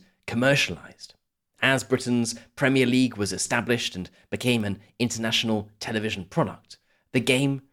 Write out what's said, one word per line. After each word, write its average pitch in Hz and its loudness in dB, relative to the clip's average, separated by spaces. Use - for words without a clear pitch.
commercialized. - 0
As 131 2
Britain's 120 0
Premier 131 2
League 123 2
was 98 -2
established 117 -2
and 90 -8
became 113 0
an 98 -4
international 113 -2
television 107 -4
product, - -4
the 135 2
game 135 2